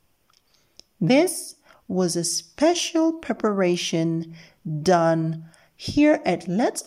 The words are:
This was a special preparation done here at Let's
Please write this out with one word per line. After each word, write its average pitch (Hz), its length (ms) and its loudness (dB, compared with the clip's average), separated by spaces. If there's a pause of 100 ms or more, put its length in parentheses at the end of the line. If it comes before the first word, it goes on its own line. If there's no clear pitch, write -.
(1000)
This 285 560 2 (320)
was 180 260 0
a 175 80 -2
special 320 880 0
preparation 175 1200 -2 (320)
done 165 800 0 (300)
here - 500 2
at 180 220 -2
Let's 226 400 -2